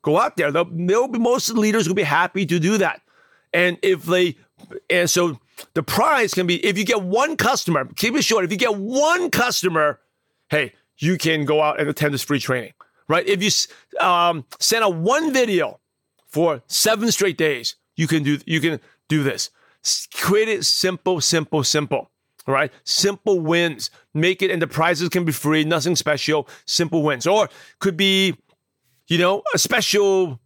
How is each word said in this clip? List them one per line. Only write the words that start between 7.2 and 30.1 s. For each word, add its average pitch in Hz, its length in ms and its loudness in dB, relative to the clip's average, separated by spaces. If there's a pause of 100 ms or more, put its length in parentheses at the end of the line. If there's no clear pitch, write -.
customer, 170 500 0 (100)
keep 233 180 -2
it 277 80 0
short, 208 220 0
if 165 60 -4
you 196 80 -4
get 208 180 0
one 285 540 0
customer, 160 720 0 (500)
hey, 147 240 -2 (240)
you 170 180 0
can 156 300 0
go 151 160 2
out 151 180 0
and 147 80 0
attend 147 240 -2
this 131 100 -4
free 139 180 -2
training, 123 340 -6 (340)
right? 170 180 0
If 202 140 0
you 208 80 0
s-, - 200 0 (300)
um, 175 460 2 (140)
send 226 260 0
out 190 100 2
one 262 380 0
video 214 480 0 (480)
for 147 380 0
seven 220 440 0
straight 190 280 0
days, 139 380 -2 (200)
you 160 120 0
can 156 160 0
do, 143 200 0
you 160 160 -2
can 151 200 -2 (280)
do 151 140 0
this. - 280 -4 (340)
S-, - 280 -4
create 214 360 0
it 190 160 -4
simple, 185 560 0
simple, 151 420 0
simple, 139 480 -2 (340)
right? 135 280 -2 (100)
Simple 202 560 0
wins. 165 520 0 (220)
Make 180 300 0
it, 190 80 0
and 180 100 -2
the 165 60 0
prizes 165 440 0
can 180 140 0
be 160 60 0
free, 151 320 0
nothing 160 320 0
special, 147 540 -2 (180)
simple 160 380 0
wins. 135 200 -2
Or 190 240 2 (300)
could 190 180 -2
be, 190 400 2 (680)
you 165 120 0
know, 180 240 0 (120)
a 381 40 0
special 196 880 0